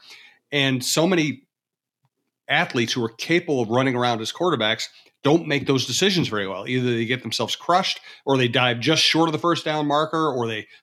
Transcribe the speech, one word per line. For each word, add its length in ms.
And 320
so 240
many 360
athletes 460
who 100
are 60
capable 500
of 80
running 260
around 280
as 100
quarterbacks 540
don't 240
make 200
those 200
decisions 420
very 200
well. 180
Either 280
they 100
get 180
themselves 320
crushed 460
or 140
they 100
dive 320
just 220
short 260
of 40
the 60
first 260
down 220
marker 460
or 140
they 220